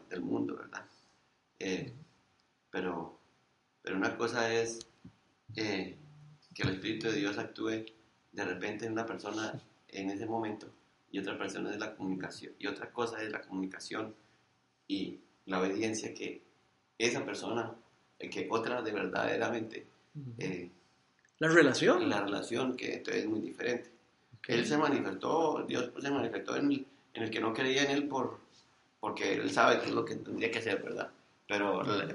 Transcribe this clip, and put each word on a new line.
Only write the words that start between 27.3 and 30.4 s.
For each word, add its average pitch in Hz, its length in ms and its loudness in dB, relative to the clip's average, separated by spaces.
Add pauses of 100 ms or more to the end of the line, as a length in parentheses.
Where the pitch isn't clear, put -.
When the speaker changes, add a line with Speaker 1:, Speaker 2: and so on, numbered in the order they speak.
Speaker 1:
no 110 120 2
creía 135 300 4
en 143 80 2
él 143 160 2
por, 131 320 -2 (600)
porque - 340 0
él - 180 0
sabe 120 280 8
qué - 80 -2
es - 60 -2
lo 113 120 2
que 110 100 -4
tendría 107 360 -2